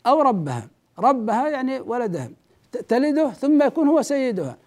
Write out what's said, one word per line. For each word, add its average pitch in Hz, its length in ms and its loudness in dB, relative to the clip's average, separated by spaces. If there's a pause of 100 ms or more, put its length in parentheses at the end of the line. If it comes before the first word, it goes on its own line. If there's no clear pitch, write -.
أو 294 140 4
ربها، 147 460 0 (320)
ربها 240 500 0
يعني 262 300 -6
ولدها، 202 500 -6 (420)
ت-، 247 60 -10
تلده 285 520 0
ثم 285 340 2
يكون 285 240 2
هو 302 140 4
سيدها، 226 640 -2